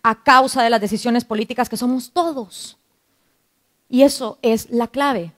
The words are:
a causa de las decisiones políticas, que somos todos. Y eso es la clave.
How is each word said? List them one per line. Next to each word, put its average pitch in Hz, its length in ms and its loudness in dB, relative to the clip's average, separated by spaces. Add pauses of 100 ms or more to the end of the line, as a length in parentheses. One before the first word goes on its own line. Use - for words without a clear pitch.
a 220 220 -2
causa 262 400 4
de 233 60 2
las 226 100 2
decisiones 233 440 -2
políticas, 233 440 -4
que 226 80 -8
somos 247 340 -4
todos. 294 680 -6 (1120)
Y 254 140 4
eso 269 400 0
es 226 280 0
la 233 180 -2
clave. 254 500 -4